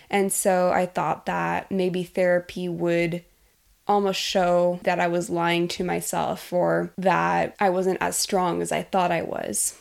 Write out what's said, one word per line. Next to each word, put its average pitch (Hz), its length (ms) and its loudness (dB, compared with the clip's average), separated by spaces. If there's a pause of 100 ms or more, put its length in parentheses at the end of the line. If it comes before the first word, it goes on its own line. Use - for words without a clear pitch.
And 196 240 0
so 180 400 2
I 185 140 0
thought 165 400 -4
that 175 460 -4
maybe 180 320 0
therapy 180 640 0
would 170 540 0 (640)
almost 202 340 2
show 175 600 2
that 180 160 2
I 175 80 2
was 175 240 -2
lying 170 380 2
to - 140 -6
myself 175 720 -4
or 175 440 0
that 170 640 0
I 196 120 4
wasn't 185 300 0
as 175 140 -2
strong 175 460 0
as 165 100 -4
I 170 120 -2
thought 180 280 0
I 165 120 0
was. - 580 -4